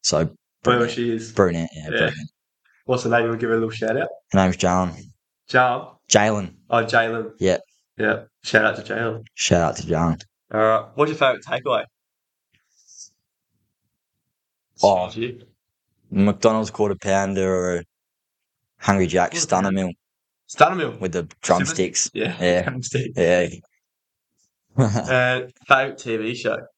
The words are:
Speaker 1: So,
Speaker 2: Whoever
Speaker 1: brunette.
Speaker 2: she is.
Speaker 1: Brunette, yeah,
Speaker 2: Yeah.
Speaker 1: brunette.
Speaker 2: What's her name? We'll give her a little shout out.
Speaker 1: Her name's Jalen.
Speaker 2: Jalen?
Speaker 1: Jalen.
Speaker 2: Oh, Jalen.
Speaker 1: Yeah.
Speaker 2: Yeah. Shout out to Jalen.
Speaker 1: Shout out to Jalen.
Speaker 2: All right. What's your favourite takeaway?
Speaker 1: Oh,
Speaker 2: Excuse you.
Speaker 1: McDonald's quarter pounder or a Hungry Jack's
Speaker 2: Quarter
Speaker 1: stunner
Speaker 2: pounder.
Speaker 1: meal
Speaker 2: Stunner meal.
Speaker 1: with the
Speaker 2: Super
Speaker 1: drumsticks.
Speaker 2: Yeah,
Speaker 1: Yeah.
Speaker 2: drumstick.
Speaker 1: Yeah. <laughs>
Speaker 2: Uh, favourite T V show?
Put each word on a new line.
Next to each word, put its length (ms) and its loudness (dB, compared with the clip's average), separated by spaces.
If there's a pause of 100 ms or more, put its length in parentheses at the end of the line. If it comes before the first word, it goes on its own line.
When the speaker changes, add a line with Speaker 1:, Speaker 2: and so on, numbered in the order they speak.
Speaker 1:
So, 160 0
Speaker 2:
Whoever 160 -2 (280)
Speaker 1:
brunette. 320 2
Speaker 2:
she 160 -2
is. 220 -6
Speaker 1:
Brunette, 420 2
yeah, 100 -14
Speaker 2:
Yeah. 60 -12
Speaker 1:
brunette. 240 0 (720)
Speaker 2:
What's 180 -2
her 80 -2
name? 140 4
We'll 120 -2
give 120 -4
her 80 2
a 20 2
little 120 0
shout 260 -4
out. 120 -2 (220)
Speaker 1:
Her 80 4
name's 180 4
Jalen. 380 0 (560)
Speaker 2:
Jalen? 460 0 (120)
Speaker 1:
Jalen. 460 2 (160)
Speaker 2:
Oh, 140 2
Jalen. 560 -2
Speaker 1:
Yeah. 160 2 (420)
Speaker 2:
Yeah. 260 -2 (200)
Shout 200 4
out 120 0
to 60 -14
Jalen. 420 -6 (100)
Speaker 1:
Shout 280 2
out 160 -2
to 40 -10
Jalen. 400 -2 (300)
Speaker 2:
All 80 -2
right. 340 2
What's 160 0
your 80 -8
favourite 240 0
takeaway? 420 -4 (3000)
Speaker 1:
Oh, 240 4
Speaker 2:
Excuse 360 -8
you. 40 -20 (640)
Speaker 1:
McDonald's 600 2
quarter 240 0
pounder 580 0
or 260 -2
a 60 -8 (960)
Hungry 280 2
Jack's 260 2
Speaker 2:
Quarter 140 -4
Speaker 1:
stunner 220 0
Speaker 2:
pounder. 180 0
Speaker 1:
meal 60 -6 (540)
Speaker 2:
Stunner 300 2
meal. 240 -6
Speaker 1:
with 120 -4
the 100 -2
Speaker 2:
Super 200 -14
Speaker 1:
drumsticks. 720 0
Speaker 2:
Yeah, 260 -4
Speaker 1:
Yeah. 220 2
Speaker 2:
drumstick. 540 -6
Speaker 1:
Yeah. 380 2
<laughs> 40 -18 (1160)
Speaker 2:
Uh, 680 2 (260)
favourite 300 2
T 180 -4
V 180 -4
show? 220 -4 (220)